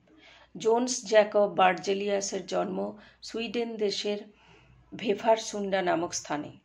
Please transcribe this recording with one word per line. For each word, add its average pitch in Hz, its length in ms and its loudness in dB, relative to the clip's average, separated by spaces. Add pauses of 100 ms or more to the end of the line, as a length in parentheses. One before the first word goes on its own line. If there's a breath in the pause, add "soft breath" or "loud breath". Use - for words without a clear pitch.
(580 loud breath)
জোন্স 233 480 0
জ্যাকব 208 500 4
বার্জেলিয়াসের 196 880 0
জন্ম 185 520 -4 (260 loud breath)
সুইডেন 226 520 -6
দেশের 208 420 -2 (800 soft breath)
ভেফারসুন্ডা 202 840 0
নামক 175 320 0
স্থানে। - 380 -6 (140)